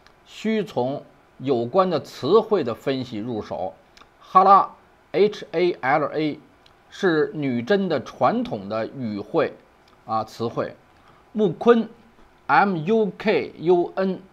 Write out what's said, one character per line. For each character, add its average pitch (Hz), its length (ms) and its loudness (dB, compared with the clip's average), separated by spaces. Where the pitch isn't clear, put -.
需 214 360 -4
从 135 400 -6
有 127 260 -2
关 185 240 0
的 160 120 -2
词 180 400 0
汇 214 220 0
的 117 120 -4
分 131 300 -4
析 113 120 -10
入 110 240 -6
手。 - 320 -8
哈 - 240 4
拉 190 240 6
，H 202 400 0
A 175 180 0
L 143 260 0
A， 151 320 -4
是 156 420 0
女 135 300 -2
真 196 260 2
的 143 140 -2
传 202 420 0
统 101 240 -8
的 110 180 -4
语 113 320 -8
汇 123 360 -2
啊， 110 200 -4
词 113 220 -8
汇。 117 280 -6
木 208 200 0
坤 226 360 2
，M 156 280 4
U 202 400 0
K 160 440 -2
U 175 340 2
N， 190 260 -2